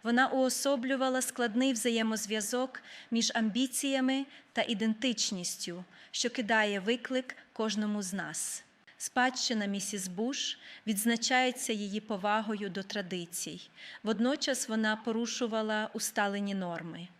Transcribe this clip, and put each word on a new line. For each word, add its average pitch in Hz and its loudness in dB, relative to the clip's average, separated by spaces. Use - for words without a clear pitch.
вона 240 6
уособлювала 262 2
складний 247 2
взаємозв'язок 220 0
між 226 2
амбіціями 262 2
та 233 0
ідентичністю, 208 -2
що - 0
кидає 214 2
виклик 254 -2
кожному 208 0
з 185 -4
нас. 165 -6
Спадщина 254 0
місіс 196 -4
Буш 226 -2
відзначається 233 2
її 208 -2
повагою 208 -2
до 190 -6
традицій. 180 -6
Водночас 247 0
вона 220 2
порушувала 220 -2
усталені 202 0
норми. 170 -6